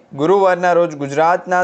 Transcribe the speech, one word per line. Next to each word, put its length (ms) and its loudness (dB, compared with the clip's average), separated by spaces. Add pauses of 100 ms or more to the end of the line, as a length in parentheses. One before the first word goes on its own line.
(140)
ગુરુવારના 600 0
રોજ 220 0
ગુજરાતના 680 -2